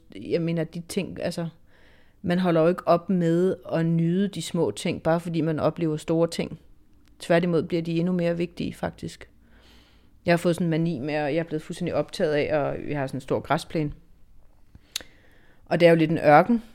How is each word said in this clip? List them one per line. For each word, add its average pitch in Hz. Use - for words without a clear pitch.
jeg 120
mener, 165
de 170
ting, -
altså, 170
man 175
holder 175
jo 160
ikke 185
op 170
med 175
at 165
nyde 170
de 180
små 160
ting, -
bare 165
fordi 165
man 156
oplever 156
store 165
ting. -
Tværtimod 170
bliver 170
de 165
endnu 170
mere 170
vigtige, 175
faktisk. -
Jeg 175
har 170
fået 170
sådan 180
en 165
mani 165
med, 147
at 151
jeg 165
er 165
blevet 156
fuldstændig 160
optaget 151
af, 147
og 139
jeg 147
har 135
sådan 135
en 127
stor 123
græsplæne. 151
Og 170
det 170
er 170
jo 165
lidt 156
en 165
ørken. 180